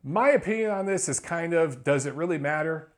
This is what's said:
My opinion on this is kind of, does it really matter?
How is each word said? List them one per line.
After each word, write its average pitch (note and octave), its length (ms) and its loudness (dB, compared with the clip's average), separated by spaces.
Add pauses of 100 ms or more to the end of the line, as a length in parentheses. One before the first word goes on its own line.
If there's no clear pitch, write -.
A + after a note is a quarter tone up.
My G#3+ 280 2
opinion A3 420 2
on F#3+ 120 -2
this G3 240 -2
is C3+ 120 -2
kind E3+ 340 -4
of, D3 300 0
does C#3+ 220 2
it C3 80 -6
really E3 240 -2
matter? D#3 600 -2